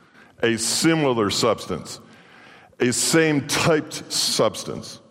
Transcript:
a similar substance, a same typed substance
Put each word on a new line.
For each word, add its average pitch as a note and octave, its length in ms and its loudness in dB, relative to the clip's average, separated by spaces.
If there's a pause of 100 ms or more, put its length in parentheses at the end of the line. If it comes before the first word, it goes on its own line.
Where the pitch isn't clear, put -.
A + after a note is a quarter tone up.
(420)
a A#2 140 2
similar B2+ 720 2
substance, - 680 -2 (800)
a B2 120 2
same D#3 560 2
typed - 640 0
substance - 880 -2 (100)